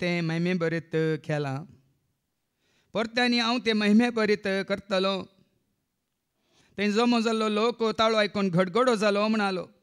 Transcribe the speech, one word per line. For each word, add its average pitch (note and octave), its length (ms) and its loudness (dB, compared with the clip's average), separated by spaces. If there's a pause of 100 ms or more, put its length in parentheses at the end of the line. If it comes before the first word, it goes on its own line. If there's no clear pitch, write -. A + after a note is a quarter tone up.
तें F3 200 0
महिमे E3+ 320 0
भरीत D#3+ 720 -2
केलां. D3 400 -6 (1300)
परत्यांनी A#3+ 460 0
हांव A#3 260 0
तें A3+ 80 2
महिमे G#3+ 360 4
भरीत G#3+ 380 -2 (220)
करतलो. G3 560 -2 (1500)
थंय G#3 140 0
जमो A#3+ 280 2
जाल्लो A3 300 -2
लोक A3 340 -2
ताळो A3 340 2
आयकून G3+ 320 0
घडघडो F#3+ 460 2
जालो, G#3 320 0
म्हणालो, G3+ 400 -2 (160)